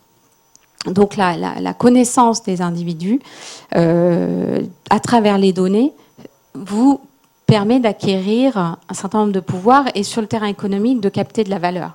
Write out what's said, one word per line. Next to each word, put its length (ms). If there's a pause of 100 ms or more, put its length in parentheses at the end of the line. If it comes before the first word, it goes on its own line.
(880)
Donc 300
la, 200
la, 220
la 140
connaissance 680
des 180
individus, 580 (560)
euh, 840 (300)
à 80
travers 400
les 140
données, 380 (640)
vous 480 (440)
permet 340
d'acquérir 800
un 360
certain 260
nombre 140
de 60
pouvoirs 540
et 80
sur 200
le 60
terrain 200
économique 520
de 100
capter 340
de 80
la 80
valeur. 360